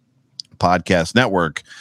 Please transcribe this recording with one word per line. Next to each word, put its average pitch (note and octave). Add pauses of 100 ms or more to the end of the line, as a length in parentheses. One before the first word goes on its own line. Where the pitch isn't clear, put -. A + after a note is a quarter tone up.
(600)
Podcast F2
Network. F#2+ (200)